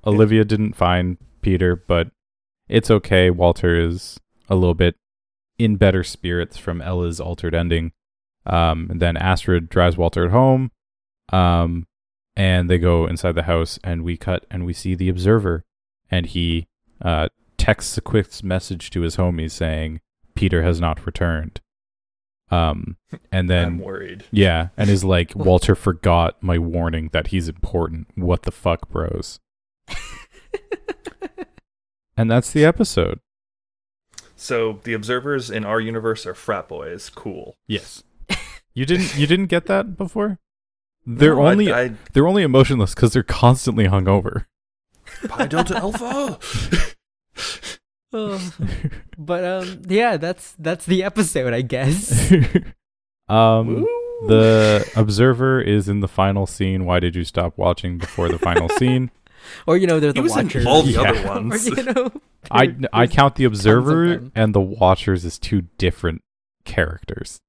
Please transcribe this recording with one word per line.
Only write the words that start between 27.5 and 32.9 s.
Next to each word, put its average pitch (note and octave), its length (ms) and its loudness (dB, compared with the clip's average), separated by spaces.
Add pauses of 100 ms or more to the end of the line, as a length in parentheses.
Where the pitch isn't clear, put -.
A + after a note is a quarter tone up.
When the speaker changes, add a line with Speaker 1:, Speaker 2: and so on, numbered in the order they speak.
Speaker 2:
What F2 300 -2
the E2+ 80 -4
fuck, - 360 -4
bros?" - 520 -6 (480)
<laughs> - 120 -10 (2250)
And A2+ 140 0
that's A#2+ 220 0
the D3+ 120 4
episode. - 560 0 (1160)